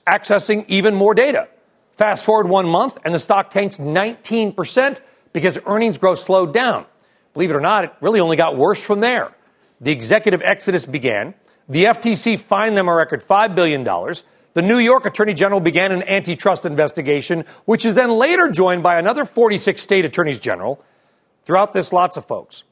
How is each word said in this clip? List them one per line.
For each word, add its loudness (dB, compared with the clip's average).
accessing 0
even 2
more 2
data. 0
Fast 0
forward 2
one 2
month, 0
and -4
the 0
stock 0
tanks -4
nineteen -4
percent -2
because -2
earnings 0
growth 2
slowed 0
down. 0
Believe -2
it -2
or 2
not, 0
it -12
really 2
only 2
got 2
worse 0
from -2
there. -2
The -2
executive 0
exodus 0
began. -4
The 2
F 2
T 0
C -2
fined -2
them 0
a 2
record -2
five 2
billion 0
dollars. -6
The 0
New 2
York 4
Attorney -2
General 2
began 0
an -2
antitrust -2
investigation, -2
which 0
is 0
then 2
later 2
joined 0
by 4
another 0
forty-six 0
state 0
attorneys -2
general. -6
Throughout 0
this, -2
lots 2
of -12
folks, -10